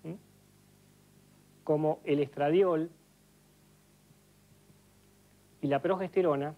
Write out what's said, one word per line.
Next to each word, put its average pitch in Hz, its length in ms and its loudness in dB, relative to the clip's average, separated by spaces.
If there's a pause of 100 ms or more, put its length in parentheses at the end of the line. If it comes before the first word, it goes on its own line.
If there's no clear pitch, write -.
¿m? 165 140 -12 (1500)
como 156 400 0
el 147 160 0
estradiol 160 720 0 (2750)
y 151 60 -4
la 139 140 0
progesterona 175 760 0